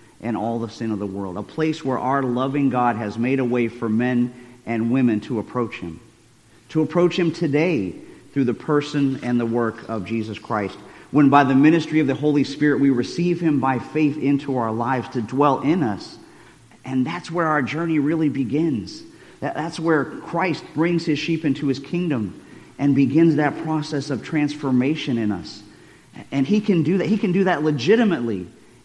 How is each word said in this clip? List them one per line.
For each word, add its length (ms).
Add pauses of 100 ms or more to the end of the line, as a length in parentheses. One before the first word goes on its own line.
(200)
and 160
all 220
the 100
sin 220
of 80
the 80
world. 320
A 40
place 400
where 160
our 240
loving 460
God 280
has 200
made 220
a 60
way 240
for 200
men 460 (320)
and 240
women 300
to 180
approach 380
him, 240 (680)
to 120
approach 360
him 140
today 640 (380)
through 120
the 100
person 680
and 160
the 80
work 420
of 160
Jesus 340
Christ. 400 (320)
When 180
by 160
the 100
ministry 460
of 60
the 80
Holy 300
Spirit 360
we 100
receive 500
him 200
by 180
faith 380
into 400
our 160
lives 380
to 100
dwell 400
in 220
us. 360 (640)
And 220
that's 240
where 160
our 160
journey 360
really 300
begins. 760 (380)
That, 140
that's 240
where 260
Christ 600 (100)
brings 300
his 140
sheep 260
into 220
his 120
kingdom 640 (360)
and 160
begins 420
that 260
process 480
of 140
transformation 960
in 120
us. 320 (680)
And 160
he 140
can 220
do 160
that. 80
He 120
can 140
do 120
that 180
legitimately 840 (380)